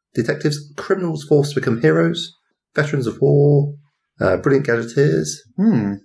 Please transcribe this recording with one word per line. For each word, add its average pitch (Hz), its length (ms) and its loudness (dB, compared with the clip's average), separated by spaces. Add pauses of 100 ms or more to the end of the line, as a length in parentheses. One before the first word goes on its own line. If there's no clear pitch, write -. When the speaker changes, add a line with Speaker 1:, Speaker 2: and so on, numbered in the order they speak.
(140)
Speaker 1:
detectives, 147 440 -2 (200)
criminals 170 500 -4
forced 147 260 2
to 135 60 -2
become 117 220 -2
heroes, 165 520 0 (420)
veterans 147 320 -2
of - 140 -8
war, 143 520 4 (460)
uh, 92 180 2
brilliant 139 300 0
gadgeteers. 143 600 0 (300)
Speaker 2:
Hmm. 131 360 2 (120)